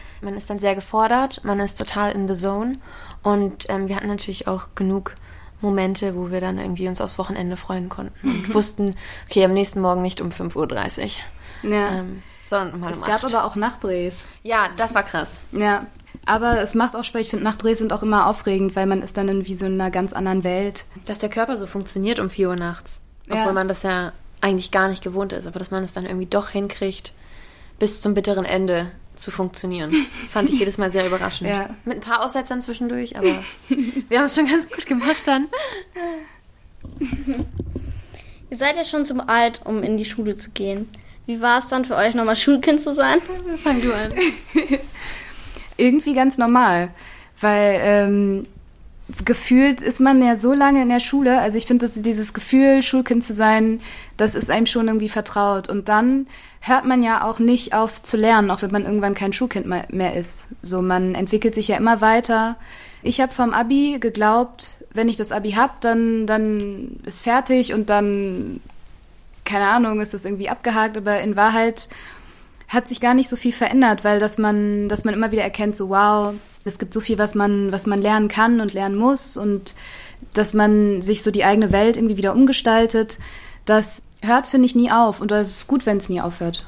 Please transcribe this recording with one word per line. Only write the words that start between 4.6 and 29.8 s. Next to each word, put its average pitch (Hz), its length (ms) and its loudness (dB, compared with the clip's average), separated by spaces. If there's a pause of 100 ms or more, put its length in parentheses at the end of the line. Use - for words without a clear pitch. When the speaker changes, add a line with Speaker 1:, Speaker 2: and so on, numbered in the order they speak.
Speaker 1:
genug 190 400 -2 (460)
Momente, 196 560 -2
wo 180 160 -6
wir 185 80 -2
dann 185 180 -4
irgendwie 185 300 -6
uns 180 120 -6
aufs - 180 -6
Wochenende 185 380 -6
freuen 180 320 -8
konnten 190 240 -12 (160)
und 208 260 -4
Speaker 2:
<laughs> - 0 -
Speaker 1:
wussten, 202 420 0 (340)
okay, 190 140 4
am 185 80 4
nächsten 196 280 -2
Morgen 180 220 2
nicht 185 180 -6
um 175 120 -6
fünf 175 240 -8
Uhr 151 100 -2
dreißig. - 560 -6 (400)
Speaker 2:
Ja. 208 280 0 (100)
Speaker 1:
Ähm, 185 240 -12 (200)
sondern 185 360 -4
mal 175 120 -6
Speaker 2:
Es 165 60 -8
Speaker 1:
um - 60 -8
Speaker 2:
gab 220 200 -2
Speaker 1:
acht. 247 100 -4
Speaker 2:
aber 214 120 0
auch 208 100 -6
Nachtdrehs. 185 720 -4 (140)
Speaker 1:
Ja, 214 340 0
das 226 180 -2
war 202 100 2
krass. - 360 -6 (120)
Speaker 2:
Ja, 208 340 0 (400)
aber 226 340 2
es 208 140 0
macht 233 220 0
auch 233 80 -8
Spaß. 226 180 -4
Ich 220 80 -6
find, 214 120 -4
Nachtdrehs 220 360 0
sind 220 160 -2
auch 214 80 -4
immer 208 240 4
aufregend, 196 500 0
weil 190 80 2
man 196 160 2
ist - 160 -6
dann 196 140 0
in 196 160 -2
wie 190 80 -6
so 185 100 -6
einer 185 260 -2
ganz 190 220 -2
anderen 190 320 -2
Welt. 196 400 -4 (220)
Speaker 1:
Dass 208 120 -8
der 214 120 -4
Körper 226 260 -2
so 196 100 -8
funktioniert 202 540 -4
um 190 80 -2
vier 185 220 0
Uhr 180 60 -4
nachts, 170 440 -8 (260)
Speaker 2:
Ja. 202 100 -4
Speaker 1:
obwohl 202 180 0
man 190 140 0
das 190 160 -4
ja 180 280 -2 (300)
eigentlich 190 280 0
gar 190 180 2
nicht 190 140 -6
gewohnt 190 300 -6
ist, 180 140 -10
aber 170 140 -10
dass 185 100 -12
man 190 120 -4
es 185 120 -8
dann 185 100 -8
irgendwie 185 220 -6
doch 202 240 -2
hinkriegt, 202 640 -6 (640)
bis 208 240 0
zum 208 100 0
bitteren 196 320 0
Ende 180 460 -2 (260)
zu - 140 -10
funktionieren, 180 640 -6 (180)